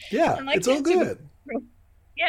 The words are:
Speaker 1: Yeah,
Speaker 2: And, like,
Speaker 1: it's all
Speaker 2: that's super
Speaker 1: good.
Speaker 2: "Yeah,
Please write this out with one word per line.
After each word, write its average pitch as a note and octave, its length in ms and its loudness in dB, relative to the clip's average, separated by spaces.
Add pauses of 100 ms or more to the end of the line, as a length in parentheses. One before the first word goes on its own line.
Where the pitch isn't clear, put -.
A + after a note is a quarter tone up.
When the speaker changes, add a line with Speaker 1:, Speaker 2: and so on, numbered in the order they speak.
(120)
Speaker 1:
Yeah, C#4 260 2
Speaker 2:
And, C4+ 100 -8
like, C#4+ 100 0
Speaker 1:
it's - 120 0
all C4+ 120 4
Speaker 2:
that's D#4+ 80 0
super F4 160 4
Speaker 1:
good. - 120 -6 (1000)
Speaker 2:
"Yeah, E4+ 120 -2